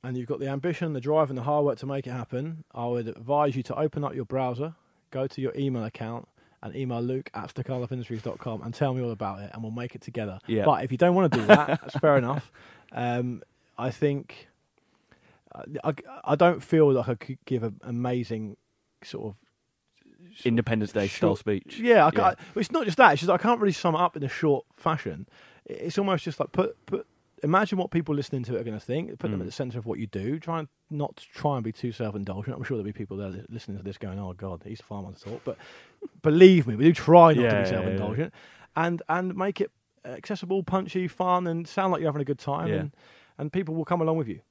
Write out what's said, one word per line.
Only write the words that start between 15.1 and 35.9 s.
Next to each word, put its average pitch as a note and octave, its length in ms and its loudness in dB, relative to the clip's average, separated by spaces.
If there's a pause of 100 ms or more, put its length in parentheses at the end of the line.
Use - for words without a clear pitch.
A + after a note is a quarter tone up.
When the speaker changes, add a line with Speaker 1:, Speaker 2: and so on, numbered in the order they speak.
Speaker 1:
uh, - 80 -16 (220)
I, D3+ 100 0 (300)
I C#3+ 100 2
don't E3+ 280 6
feel D3+ 300 6
like B2 160 2
I B2 80 -2
could - 280 -12
give B2 180 -2
an A2 200 -6
amazing A#2+ 720 -6 (460)
sort G#2+ 320 -10
of - 20 -20 (1080)
Speaker 2:
Independence A#2 480 0
Day G2+ 160 0
style G2+ 220 2
Speaker 1:
short G2 100 -2
Speaker 2:
speech. - 380 -4
Speaker 1:
Yeah, A3 280 6
I D#3+ 40 6
ca-, A3 120 0
Speaker 2:
Yeah. F#3 120 4 (200)
Speaker 1:
well, - 60 -2
it's - 120 -2
not D#4+ 120 0
just F#3 140 -4
that. A3+ 140 10
It's D3 80 0
just F3 100 0
I F3+ 80 6
can't A#3 220 2
really G3+ 120 2
sum E3 220 0
it D#3+ 60 0
up F3 160 0
in D3 60 -4
a C3+ 60 -4
short C#3+ 360 0 (120)
fashion. G#2 500 -4 (420)
I-, - 60 -12
it's - 240 -6
almost F#3+ 260 0
just E3 160 -8
like C3+ 120 -2
put, G3 240 0 (100)
put, - 200 -4 (360)
imagine F#3 360 2
what F3+ 120 -2
people D#3+ 240 0
listening C#3 300 -4
to A#2 120 -6
it G2+ 40 -2
are A2+ 40 -6
gonna A2 140 -6
think. C#3+ 400 -6
Put - 120 -4
them G2 100 -4
Speaker 2:
Mm. - 40 -6
Speaker 1:
at - 20 -8
the - 60 -10
centre B2 260 -8
of A2 80 -10
what A2+ 120 -6
you A2 80 -6
do. G#2+ 320 -4
Try E3 220 -6
and D3+ 80 -10 (220)
not D3+ 260 -4
to - 160 -20
try C#3+ 240 -2
and A2+ 80 -4
be A2+ 80 -4
too - 180 -6
self-indulgent. G#2 680 -6
I'm B2+ 80 -10
sure C3 120 -4
there'll G#2 80 -4
be G#2 80 -6
people G2 240 -10
there G2 140 -8
li-, F#2 180 -12
listening G#2+ 300 -12
to F#2 60 -12
this G2 140 -10
going, G2 200 -8
"Oh F#2+ 160 -8
God, F#2 300 -10
he's A2 160 -14
a - 40 -20
fine G2+ 200 -12
one F2+ 100 -14
to - 100 -20
talk." A2 200 -12
But B2 120 -8 (340)